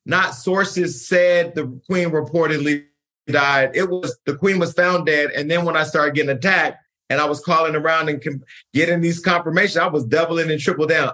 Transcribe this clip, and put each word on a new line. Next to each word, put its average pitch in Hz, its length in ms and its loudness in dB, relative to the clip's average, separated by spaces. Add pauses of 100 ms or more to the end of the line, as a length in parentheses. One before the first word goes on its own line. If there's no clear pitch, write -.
Not 180 300 0
sources 185 720 -2
said 175 480 2
the 127 320 -6
Queen 180 240 0
reportedly 151 720 0 (440)
died. 139 460 2
It 180 140 0
was, 180 380 -6
"The 147 100 -2
Queen 190 220 0
was 170 160 -2
found 175 320 2
dead." 147 240 2
And 147 200 -6
then 170 140 0
when 165 120 -2
I 156 80 2
started 147 320 0
getting 143 200 0
attacked 160 420 2 (300)
and 139 120 0
I 151 40 2
was 147 160 -2
calling 165 360 0
around 160 340 0
and 147 120 -6
com-, 120 200 -8 (320)
getting 165 260 2
these 170 200 0
confirmations, 175 580 0
I 170 80 2
was 151 180 -2
doubling 165 460 0
and 156 100 -2
triple 156 260 0
down. 156 280 0